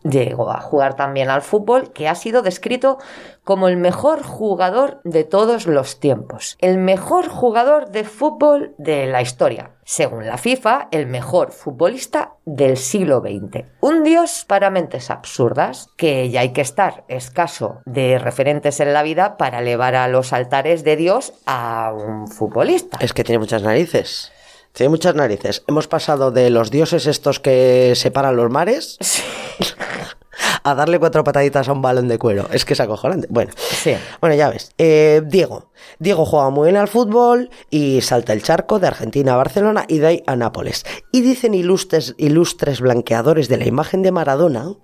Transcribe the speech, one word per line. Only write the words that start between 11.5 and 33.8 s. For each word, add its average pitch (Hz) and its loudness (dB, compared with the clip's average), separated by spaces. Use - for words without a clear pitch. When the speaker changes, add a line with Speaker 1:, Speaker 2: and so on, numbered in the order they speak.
Speaker 1:
futbolista 190 -4
del 135 2
siglo 147 0
veinte. 101 -10
Un 311 2
dios 330 2
para 202 2
mentes 175 -4
absurdas, - -2
que 135 0
ya 123 -2
hay 127 0
que 127 -4
estar 165 -2
escaso 127 -6
de 127 0
referentes 143 -2
en 143 2
la 147 2
vida 165 0
para 123 -2
elevar 123 0
a 127 2
los 127 0
altares 139 0
de 156 2
Dios 180 0
a 117 -4
un 107 -8
futbolista. 135 -2
Speaker 2:
Es 127 -4
que 120 -2
tiene 117 2
muchas 107 -2
narices. 117 -2
Tiene 131 2
muchas 165 2
narices. 107 -2
Hemos 151 0
pasado 143 0
de 123 4
los 113 2
dioses 151 0
estos 143 -2
que 127 4
separan 131 0
los 120 2
mares 190 -2
Speaker 1:
Sí. - -4
Speaker 2:
a 143 0
darle 160 2
cuatro 160 2
pataditas 139 2
a 135 -2
un 139 -2
balón 127 2
de 117 0
cuero. 101 0
Es 123 0
que - -2
es - 0
acojonante. 123 -2
Bueno. 110 0
Speaker 1:
Sí. - -4